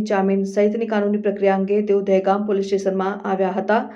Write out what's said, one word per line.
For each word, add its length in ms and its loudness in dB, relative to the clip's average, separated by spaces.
જામીન 420 2
સહિતની 420 0
કાનૂની 340 0
પ્રક્રિયા 340 0
અંગે 280 0
તેઓ 180 2
દહેગામ 440 2
પોલીસ 220 -2
સ્ટેશનમાં 580 -2
આવ્યા 280 0
હતા. 260 0